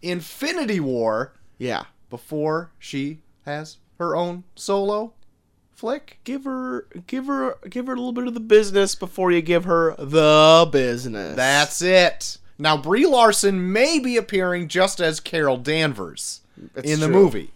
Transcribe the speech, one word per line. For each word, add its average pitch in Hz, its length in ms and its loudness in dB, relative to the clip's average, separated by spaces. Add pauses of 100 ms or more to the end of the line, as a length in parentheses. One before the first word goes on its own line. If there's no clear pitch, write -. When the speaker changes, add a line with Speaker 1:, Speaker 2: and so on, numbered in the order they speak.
Speaker 1:
Infinity 214 760 -6
War 120 540 -4 (240)
Speaker 2:
Yeah. 123 260 -6 (260)
Speaker 1:
before 156 680 -6
she 143 400 -10 (260)
has 151 320 -12 (200)
her 170 180 -4
own 175 300 -6 (100)
solo 202 580 -4 (680)
flick. 262 420 -8
Speaker 2:
Give 269 220 -10
her, 254 400 -8 (220)
give 262 180 -8
her, 269 320 -4 (120)
give 247 180 -8
her 254 60 -6
a - 20 -6
little 247 180 -6
bit 247 140 -6
of 240 80 -6
the 233 40 -8
business 208 560 4
before 185 360 -2
you 175 100 2
give 170 240 0
her 165 320 2
the 156 760 6
business. 120 640 -2
Speaker 1:
That's 139 460 0
it. 180 560 2 (220)
Now, 151 180 2
Brie 190 300 2
Larson 202 680 2
may 294 260 2
be 247 160 -2
appearing 185 520 -2
just 185 340 -2
as 160 180 -2
Carol 143 380 -2
Danvers 127 840 -4 (340)
Speaker 2:
That's 131 140 -10
Speaker 1:
in 156 100 0
the 156 80 0
Speaker 2:
true. 170 80 2
Speaker 1:
movie. 170 400 2